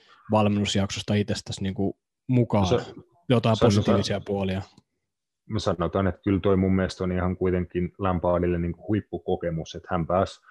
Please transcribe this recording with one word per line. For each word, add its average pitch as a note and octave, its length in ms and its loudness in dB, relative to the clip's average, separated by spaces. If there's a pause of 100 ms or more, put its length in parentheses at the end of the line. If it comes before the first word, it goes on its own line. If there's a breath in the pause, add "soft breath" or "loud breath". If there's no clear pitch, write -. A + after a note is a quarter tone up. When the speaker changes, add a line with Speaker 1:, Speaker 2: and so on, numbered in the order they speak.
(320 soft breath)
Speaker 1:
valmennusjaksosta G#2 840 0
itsestäsi - 500 -2
niinku G2 340 -4 (300)
mukaan, A#2 440 2
Speaker 2:
No B2 80 4
se, - 140 -10 (360)
Speaker 1:
jotain A#2 260 4
Speaker 2:
se G#2+ 100 2
on A#2 60 6
se G2+ 60 4
Speaker 1:
positiivisia G2+ 420 2
Speaker 2:
sa-, F#2+ 80 -14
Speaker 1:
puolia. G2 340 -2 (840)
Speaker 2:
mä A2 140 -4
sanotaan, F#2 480 0
että F2 160 -4
kyllä G2 160 2
toi G2 180 4
mun F#2+ 180 2
mielestä F#2 280 -2
on F#2 80 -2
ihan F2+ 260 -2
kuitenkin F2+ 600 -2
Lampardille F2 600 0
niinku E2+ 300 -6
huippukokemus, F2 880 -4
että E2 160 -16
hän F2 160 -2
pääsi F#2 440 -2